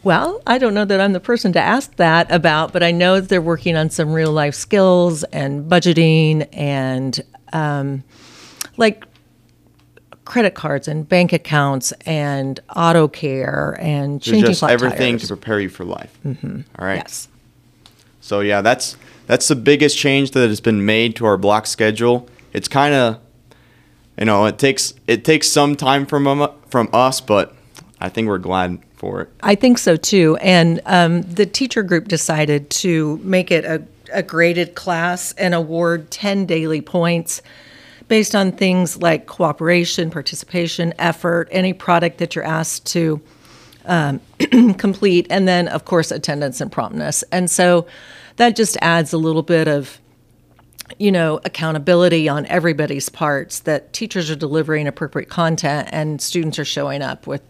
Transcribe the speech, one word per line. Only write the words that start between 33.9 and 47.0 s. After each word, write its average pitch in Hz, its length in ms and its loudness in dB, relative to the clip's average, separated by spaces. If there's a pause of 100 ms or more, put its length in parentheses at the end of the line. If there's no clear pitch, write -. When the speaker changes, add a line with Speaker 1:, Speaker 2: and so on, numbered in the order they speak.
Speaker 1:
a - 120 -4
graded 170 500 0
class 175 600 -4
and 180 200 -2
award 165 560 -2
ten 196 380 -4
daily 160 340 -2
points 170 640 -2 (640)
based 220 280 2
on 190 160 2
things 180 460 0
like 165 280 0
cooperation, 170 840 -2
participation, 170 880 -6
effort, 170 500 -2
any 185 240 0
product 175 460 0
that 170 160 -4
you're 165 100 -6
asked 160 400 -6
to, 160 340 -2 (640)
um, 151 360 0 (160)
<clears throat> 240 400 6
complete, 190 540 2
and 190 160 2
then, 175 200 2
of - 180 -6
course, 165 260 0
attendance 143 500 -6
and - 100 -8
promptness. 147 600 -4